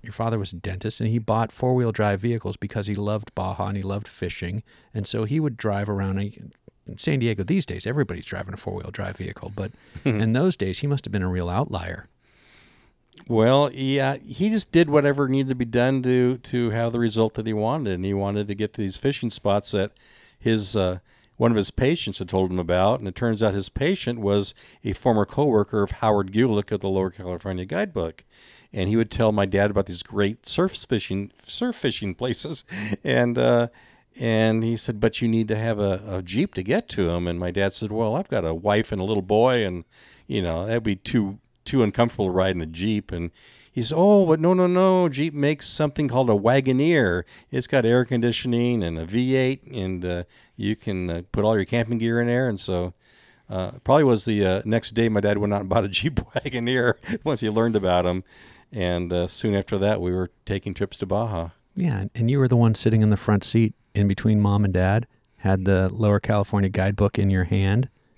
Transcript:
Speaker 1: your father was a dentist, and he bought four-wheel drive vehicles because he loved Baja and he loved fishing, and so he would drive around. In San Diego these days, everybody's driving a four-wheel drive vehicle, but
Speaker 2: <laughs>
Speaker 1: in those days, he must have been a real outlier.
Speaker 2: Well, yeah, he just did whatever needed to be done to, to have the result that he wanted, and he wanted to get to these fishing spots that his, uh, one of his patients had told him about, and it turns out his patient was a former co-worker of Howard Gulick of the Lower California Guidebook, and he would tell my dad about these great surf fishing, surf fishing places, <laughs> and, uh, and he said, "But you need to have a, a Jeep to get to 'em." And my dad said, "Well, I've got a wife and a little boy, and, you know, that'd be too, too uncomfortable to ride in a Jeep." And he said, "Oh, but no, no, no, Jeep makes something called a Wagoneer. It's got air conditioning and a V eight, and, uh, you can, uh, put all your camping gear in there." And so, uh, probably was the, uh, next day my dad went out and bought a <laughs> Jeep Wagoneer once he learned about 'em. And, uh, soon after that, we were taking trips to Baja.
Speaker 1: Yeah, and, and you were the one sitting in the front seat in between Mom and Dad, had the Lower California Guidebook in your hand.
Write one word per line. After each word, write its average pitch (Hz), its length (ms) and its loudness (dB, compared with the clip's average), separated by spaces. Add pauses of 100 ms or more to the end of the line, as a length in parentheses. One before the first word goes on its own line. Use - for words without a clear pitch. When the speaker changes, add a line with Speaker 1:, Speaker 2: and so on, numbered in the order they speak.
Speaker 1:
your - 100 -16
father 113 280 -2
was 98 120 -6
a 87 40 -12
dentist, 95 440 -6
and 113 80 0
he 117 120 0
bought 110 320 0
four-wheel 127 400 0
drive 104 260 0
vehicles 110 380 -4
because 101 320 -6
he 101 80 -2
loved 104 400 -4
Baja 95 320 -4
and 101 80 -4
he 98 80 -6
loved 98 240 -6
fishing, 92 560 -8 (280)
and 104 140 -6
so 113 160 -2
he 120 160 -2
would 143 180 -2
drive 101 320 -2
around. 98 300 -2
In - 800 -12
San 143 220 0
Diego 107 240 0
these 185 220 0
days, 87 200 -8
everybody's 110 380 -2
driving 95 300 -10
a - 20 -10
four-wheel 92 340 -10
drive 95 280 -8
vehicle, 98 360 -12
but 101 160 -6 (180)
Speaker 2:
<laughs> - 160 -16
Speaker 1:
in 110 280 2
those 165 240 2
days, 95 240 -2
he 143 80 -2
must 139 160 -2
have 98 80 -8
been 98 100 -2
a 90 60 -2
real 90 200 -2
outlier. 87 600 -6 (1160)
Speaker 2:
Well, 127 460 4
yeah, 135 440 0
he - 320 -4
just 220 220 -2
did 165 180 4
whatever 143 400 2
needed 135 200 0
to 131 60 -4
be 123 100 -4
done 123 380 2
to, 127 360 2
to - 320 -2
have 117 220 -2
the 120 80 -2
result 110 340 2
that 110 120 -6
he 113 60 -2
wanted, 110 420 -2
and 90 100 -4
he 98 100 -2
wanted 101 340 -2
to 101 60 -6
get 104 200 -4
to - 60 -8
these 98 160 -4
fishing 135 320 -2
spots 101 440 -2
that 104 180 -2 (480)
his, 110 380 0
uh, 92 240 0 (360)
one 117 140 2
of 113 60 2
his 101 160 0
patients 131 480 -2
had 90 80 -8
told 95 220 0
him 90 100 -2
about, 92 400 2
and 101 80 -8
it 90 80 -10
turns 113 260 -2
out 101 120 2
his 101 140 -4
patient 131 520 -4
was 101 340 0 (300)
a 104 80 -2
former 107 340 2
co-worker 113 560 2
of 98 80 0
Howard 101 400 0
Gulick 107 400 0
of 101 100 -2
the 98 80 -4
Lower 95 220 0
California 90 540 -8
Guidebook, 135 600 -6 (480)
and 95 160 -2
he 110 80 2
would 113 140 0
tell 113 220 2
my 101 140 2
dad 98 240 2
about 98 160 0
these 87 180 -10
great 101 420 -2
surf 185 300 0
fishing, 101 580 -4
surf - 400 -6
fishing 104 400 -4
places, 131 500 -6 (200)
<laughs> - 200 -6
and, 120 320 2
uh, 120 300 4 (540)
and 110 420 2
he 113 140 -2
said, 107 240 -6
"But 113 200 0
you 120 80 2
need 113 200 0
to 110 80 -2
have 110 220 -2
a, 98 280 0
a 95 160 -6
Jeep 104 320 -2
to 95 80 -6
get 139 280 -2
to 87 200 0
'em." 87 180 -2
And 85 100 -4
my 90 120 -4
dad 98 220 0
said, 104 200 -6
"Well, 110 240 0
I've 190 120 -6
got 104 160 -2
a 80 100 -2
wife 104 360 0
and 98 100 -4
a 92 40 -2
little 104 180 0
boy, 113 420 2
and, 90 200 -6 (420)
you 107 160 -2
know, 85 240 -2
that'd 113 160 -2
be 101 140 0
too, 104 420 -2 (260)
too 127 200 2
uncomfortable 110 420 2
to 92 60 0
ride 95 240 2
in 90 60 -4
a 80 40 -4
Jeep." 101 460 -4
And 85 180 -4 (400)
he 127 100 -6
said, 120 160 -2
"Oh, 196 300 6
but 160 140 4
no, 175 140 4
no, 180 120 4
no, 180 420 4
Jeep 143 260 -2
makes 147 340 0
something 147 400 0
called 123 220 2
a - 20 4
Wagoneer. 127 880 4 (300)
It's 127 160 -4
got 127 160 2
air 120 200 4
conditioning 120 800 0
and 82 160 -2
a 80 60 -4
V 123 320 0
eight, 131 260 0
and, 92 420 -6
uh, 87 200 -4 (320)
you 104 180 -2
can, 92 360 -4
uh, 85 200 -4
put 104 140 0
all 110 100 4
your 98 100 2
camping 117 340 -2
gear 117 220 0
in 120 60 0
there." 123 220 0
And 101 100 -4
so, 90 360 -4 (540)
uh, 92 240 -6 (120)
probably 143 200 4
was 117 200 4
the, 104 200 2
uh, 92 200 2
next 110 280 0
day 113 160 2
my 104 120 2
dad 104 180 2
went 104 160 0
out 101 60 -2
and 95 80 -8
bought 104 160 2
a 101 40 -4
<laughs> - 0 -
Jeep 123 280 -2
Wagoneer 123 800 -2 (280)
once 139 160 -2
he 110 120 -2
learned 113 260 2
about 90 280 4
'em. 90 200 -2 (480)
And, 90 400 -2
uh, 87 160 0
soon 107 260 -2
after 98 240 -2
that, 101 220 0
we 90 100 -2
were 90 220 -2 (120)
taking 98 300 -6
trips - 240 -6
to 101 80 -6
Baja. 98 440 -4 (260)
Speaker 1:
Yeah, 151 240 -2
and, 95 160 -6
and 117 160 0
you 139 80 2
were 127 80 4
the 123 80 4
one 113 180 6
sitting 110 280 4
in 107 80 6
the 101 60 4
front 101 280 2
seat 113 300 2 (200)
in 101 120 4
between 104 340 2
Mom 101 240 4
and 95 80 2
Dad, 95 360 2 (300)
had 95 260 2
the 95 280 4
Lower 104 280 2
California 101 480 0
Guidebook 98 500 0
in 98 120 2
your 92 140 2
hand. 98 440 2 (300)